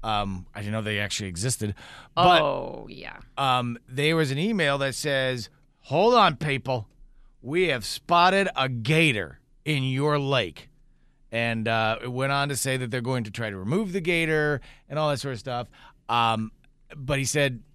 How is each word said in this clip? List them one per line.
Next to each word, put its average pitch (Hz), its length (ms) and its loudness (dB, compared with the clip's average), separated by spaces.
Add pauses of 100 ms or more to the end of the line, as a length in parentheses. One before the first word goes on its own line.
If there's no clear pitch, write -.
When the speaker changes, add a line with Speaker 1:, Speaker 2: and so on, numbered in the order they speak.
Speaker 1:
Um, 101 420 -2 (100)
I 104 40 -12
didn't 104 140 -6
know 110 80 -4
they 104 180 -2
actually 104 300 -4
existed. 104 460 -4 (400)
But, 320 260 6
Speaker 2:
Oh, - 480 -4
yeah. - 280 -16 (200)
Speaker 1:
um, 123 400 0 (100)
there 147 300 0
was 151 140 2
an 135 60 -2
email 165 400 0
that 135 180 -2
says, 131 540 -2 (320)
"Hold 190 320 2
on, 190 240 6
people. 135 500 -2 (540)
We 170 260 0
have 127 180 -2
spotted 185 680 4
a 131 140 2
gator 123 680 2 (260)
in 147 180 -2
your 139 360 0
lake." 135 500 -2 (640)
And, 113 340 -2
uh, 113 340 2
it 123 120 -8
went 131 180 -2
on 139 180 0
to 139 80 -4
say 131 200 -2
that 127 140 -4
they're 127 100 -4
going 123 240 -2
to 104 60 -12
try 110 180 -6
to 98 80 -6
remove 170 360 -2
the 196 80 -2
gator 156 600 0 (280)
and 143 100 -6
all 151 100 0
that 135 100 -2
sort 139 140 -6
of 113 60 -10
stuff. 120 280 -8 (420)
Um, 113 420 2 (440)
but 139 220 -4
he 135 80 -2
said 135 360 0 (140)